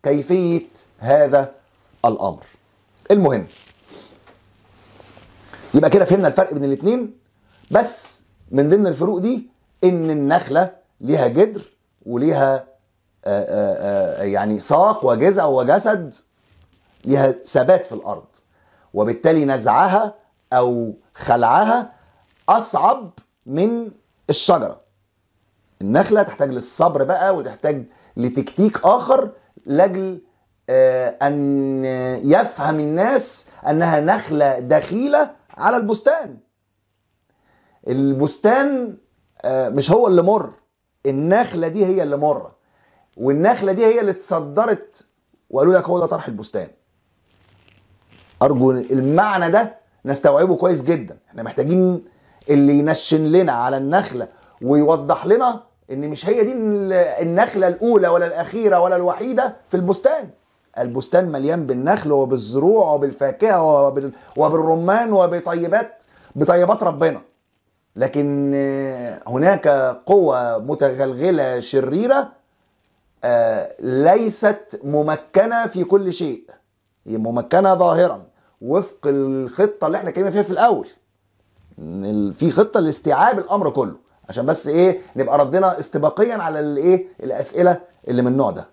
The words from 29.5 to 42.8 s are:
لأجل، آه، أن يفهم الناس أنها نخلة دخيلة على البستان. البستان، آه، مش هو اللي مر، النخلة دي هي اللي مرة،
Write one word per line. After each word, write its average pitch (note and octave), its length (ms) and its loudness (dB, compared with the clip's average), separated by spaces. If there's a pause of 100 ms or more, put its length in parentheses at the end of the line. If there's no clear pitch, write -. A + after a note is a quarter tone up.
لأجل، F#3 560 -2 (480)
آه، B2+ 400 2
أن C#3 760 -2 (380)
يفهم D#3 560 2
الناس F3+ 680 -2 (220)
أنها D#3+ 320 2
نخلة D3+ 600 0
دخيلة A#3 720 0 (260)
على A3+ 200 0
البستان. A3 600 -2 (1500)
البستان، F#3+ 1080 0 (440)
آه، C3 280 -2
مش C#3 220 0
هو A3+ 160 6
اللي F3 140 6
مر، F#3 320 0 (520)
النخلة E3 600 0
دي F#3 180 -2
هي F#3 180 0
اللي C#3+ 140 -4
مرة، D3 380 -4 (600)